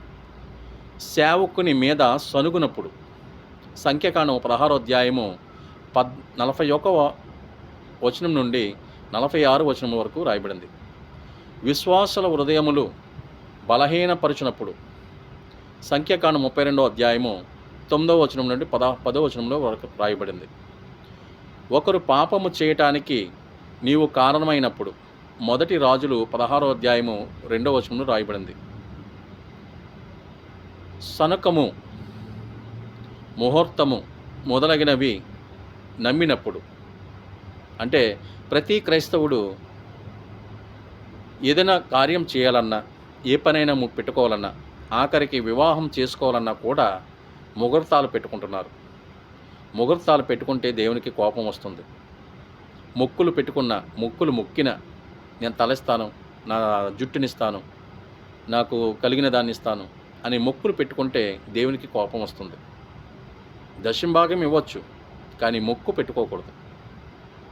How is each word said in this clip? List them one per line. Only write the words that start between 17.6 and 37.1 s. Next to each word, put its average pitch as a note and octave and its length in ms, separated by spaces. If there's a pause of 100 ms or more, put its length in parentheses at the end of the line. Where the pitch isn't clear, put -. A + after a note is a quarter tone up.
తొమ్మిదవ E3 320
వచనం C3 300
నుండి C3 200
పద-, B2 240 (100)
పదవ C3 200
వచనంలో B2 400
వరకు A2 220 (120)
రాయబడింది, F#2+ 480 (1300)
ఒకరు F#3 220 (120)
పాపము F3 380 (100)
చేయటానికి D3 600 (680)
నీవు D3+ 180 (140)
కారణమైనప్పుడు. C3+ 720 (560)
మొదటి D#3+ 260 (100)
రాజులు C3 320 (160)
పదహారో B2+ 420
అధ్యాయము A#2+ 400 (380)
రెండవ B2+ 240
వచనంలో B2+ 340
రాయబడింది, G2+ 440 (2500)
సనకము, E3 540 (1700)
ముహూర్తము C#3 580 (520)
మొదలగినవి C#3 640 (920)
నమ్మినప్పుడు. C3 540 (1200)